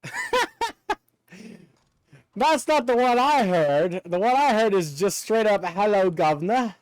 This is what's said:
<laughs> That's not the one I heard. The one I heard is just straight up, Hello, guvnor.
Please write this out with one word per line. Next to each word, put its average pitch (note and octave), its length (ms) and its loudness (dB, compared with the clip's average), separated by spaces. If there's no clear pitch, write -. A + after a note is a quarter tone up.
<laughs> - 920 -6
That's C#4+ 320 0
not D4+ 180 2
the A#3+ 120 0
one B3 200 2
I C4+ 260 2
heard. E3+ 600 0
The F3 140 -4
one A3+ 160 2
I C#4 180 2
heard A3 200 2
is D#3+ 260 -2
just F#3 200 -2
straight A3 280 0
up, G3+ 160 2
Hello, F#3+ 480 0
guvnor. F3 720 0